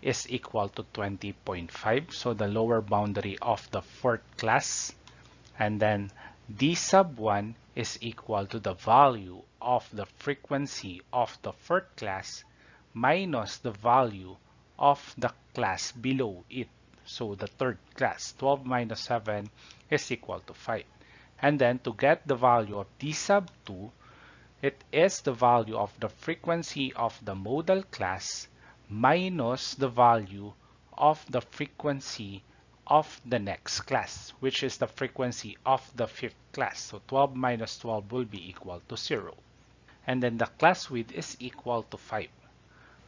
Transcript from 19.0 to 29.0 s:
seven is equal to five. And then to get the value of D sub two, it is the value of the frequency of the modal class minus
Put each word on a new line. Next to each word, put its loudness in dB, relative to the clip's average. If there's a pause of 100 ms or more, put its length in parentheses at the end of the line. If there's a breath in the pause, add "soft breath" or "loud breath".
seven -4 (400 loud breath)
is 0
equal -8
to -16
five. -6 (560 soft breath)
And 4
then 4
to -4
get 4
the 2
value 4
of -8 (120)
D -6
sub 2 (160)
two, -12 (720 loud breath)
it -2
is 4
the 0
value 4
of -2
the -2
frequency -4
of -2
the -6
modal 0
class -6 (420 soft breath)
minus 2